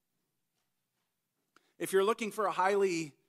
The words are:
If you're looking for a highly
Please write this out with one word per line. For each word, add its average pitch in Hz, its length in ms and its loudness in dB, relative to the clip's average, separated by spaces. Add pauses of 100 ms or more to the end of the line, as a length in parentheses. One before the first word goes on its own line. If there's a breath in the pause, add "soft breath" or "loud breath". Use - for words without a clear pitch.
(1800 soft breath)
If 170 140 -4
you're 190 100 4
looking 220 280 -2
for 202 140 -4
a 175 60 0
highly 180 640 0 (160)